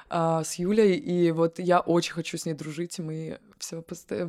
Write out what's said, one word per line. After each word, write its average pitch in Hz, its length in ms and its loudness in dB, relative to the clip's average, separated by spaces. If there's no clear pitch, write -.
э, 165 340 2
с - 140 -8
Юлей, 196 380 4
и 175 360 2
вот 165 260 2
я 175 220 4
очень 170 320 2
хочу 170 240 -8
с - 100 -8
ней 160 80 -4
дружить, 156 440 -8
и 175 40 -6
мы 160 360 -8
всё 165 240 -12
поста-, - 460 -8